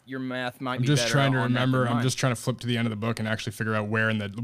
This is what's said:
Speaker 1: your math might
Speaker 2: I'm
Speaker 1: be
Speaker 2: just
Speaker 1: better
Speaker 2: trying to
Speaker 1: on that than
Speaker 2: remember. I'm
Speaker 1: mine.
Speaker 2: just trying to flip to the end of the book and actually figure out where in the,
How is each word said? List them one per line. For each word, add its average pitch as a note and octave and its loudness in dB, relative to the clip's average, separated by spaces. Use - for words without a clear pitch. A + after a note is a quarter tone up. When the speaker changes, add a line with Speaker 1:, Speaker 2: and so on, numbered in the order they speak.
Speaker 1:
your C3 -8
math B2+ -6
might B2+ -4
Speaker 2:
I'm B2+ -2
Speaker 1:
be B2+ 2
Speaker 2:
just C3+ 4
Speaker 1:
better A2+ 0
Speaker 2:
trying C3+ 4
to C3 2
Speaker 1:
on B2 0
that B2 2
than C3 2
Speaker 2:
remember. B2+ 2
I'm A#2+ 0
Speaker 1:
mine. A#2+ 2
Speaker 2:
just B2+ 0
trying B2+ 2
to - -10
flip A#2+ -4
to A#2 -6
the A#2+ 2
end A#2 0
of A2+ 0
the G#2+ -4
book A2+ -2
and A2 -2
actually A2 -4
figure A2 -2
out G#2 0
where A2 2
in A2 0
the, G2+ -4